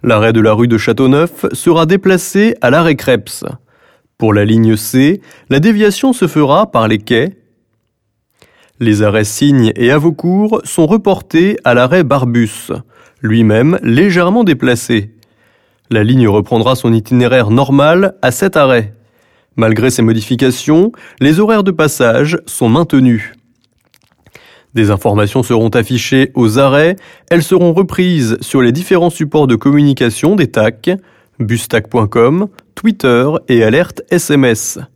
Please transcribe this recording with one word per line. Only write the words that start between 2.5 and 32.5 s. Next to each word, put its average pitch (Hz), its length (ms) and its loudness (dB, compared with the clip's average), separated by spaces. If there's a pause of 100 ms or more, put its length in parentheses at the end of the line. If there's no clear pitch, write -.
à 120 80 2
l'arrêt 156 260 2
Crepes. - 500 -4 (720)
Pour 110 160 0
la 104 120 2
ligne 113 320 2
C, 139 420 0 (300)
la 139 100 2
déviation 208 540 0
se 190 140 -2
fera 156 440 0
par 113 160 0
les 101 120 0
quais. 123 380 -2 (1400)
Les 107 220 0
arrêts 107 220 0
Cygne 127 520 0
et 120 160 0
Avaucourt 175 720 -2
sont - 220 -2
reportés 196 760 0
à 120 100 -2
l'arrêt 127 300 2
Barbus, 120 680 -2 (500)
lui-même 113 640 2
légèrement 180 600 0
déplacé. 123 680 -2 (760)
La 110 140 0
ligne 120 240 2
reprendra 110 480 0
son 117 180 -2
itinéraire 120 580 0
normal 143 680 2
à 127 100 0
cet 190 260 -2
arrêt. 120 360 0 (640)
Malgré 110 340 0
ces 123 120 -2
modifications, 127 880 0 (280)
les 156 200 2
horaires 214 240 2
de 190 80 0
passage 147 720 0
sont - 240 -4
maintenus. 131 640 0 (1400)
Des 107 180 2
informations 104 520 0
seront 113 260 0
affichées 127 640 0
aux 113 260 0
arrêts. 147 380 2 (320)
Elles 175 140 2
seront 180 280 2
reprises 165 680 0
sur 135 200 -2
les 120 120 2
différents 175 360 0
supports 151 380 -2
de 117 80 2
communication 139 800 0
des 160 120 0
tac, 110 420 -2 (500)
bustac 113 500 -4
point 113 180 0
com, 143 420 0 (240)